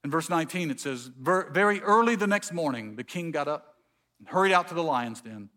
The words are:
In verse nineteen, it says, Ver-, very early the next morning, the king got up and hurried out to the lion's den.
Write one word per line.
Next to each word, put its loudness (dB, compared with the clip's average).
In -6
verse -2
nineteen, -2
it -8
says, -6
Ver-, 0
very 2
early 4
the 0
next 0
morning, -4
the -10
king -8
got -4
up -8
and -20
hurried 4
out 4
to -10
the -2
lion's -2
den. -16